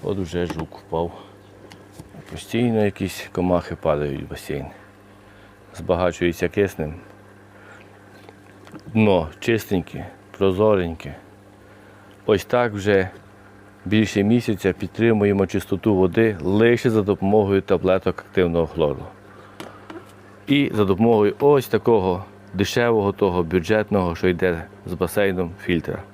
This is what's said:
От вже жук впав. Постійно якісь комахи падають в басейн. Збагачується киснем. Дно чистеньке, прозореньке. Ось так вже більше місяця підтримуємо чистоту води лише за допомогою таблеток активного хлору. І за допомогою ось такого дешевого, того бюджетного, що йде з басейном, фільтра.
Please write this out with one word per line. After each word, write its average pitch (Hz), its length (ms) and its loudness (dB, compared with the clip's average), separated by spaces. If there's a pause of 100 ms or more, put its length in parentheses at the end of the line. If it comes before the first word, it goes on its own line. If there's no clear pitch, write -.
От 95 140 -4
вже 87 280 -4
жук 80 320 -10
впав. 85 340 -6 (1200)
Постійно 113 540 -2
якісь - 460 -6
комахи 90 440 -2
падають 73 480 -4
в - 60 -14
басейн. 71 360 -10 (1080)
Збагачується 87 760 0
киснем. 82 460 -2 (2000)
Дно 98 360 4 (100)
чистеньке, 104 680 -4 (300)
прозореньке. 92 760 0 (1080)
Ось 101 200 2
так 120 280 0
вже 98 360 2 (760)
більше 101 380 2
місяця 107 500 0
підтримуємо 101 760 2
чистоту 98 480 -2
води 95 460 2
лише 113 480 2
за 110 120 2
допомогою 98 600 2
таблеток 92 680 0
активного 85 400 0
хлору. 73 380 -4 (1400)
І 143 240 2
за 104 120 2
допомогою 104 540 4
ось 143 280 4
такого 98 580 0 (280)
дешевого, 107 580 2
того 90 320 0
бюджетного, 90 720 0
що 92 120 -2
йде 87 380 0 (200)
з 87 80 -8
басейном, 92 580 -2 (120)
фільтра. 87 360 -2 (140)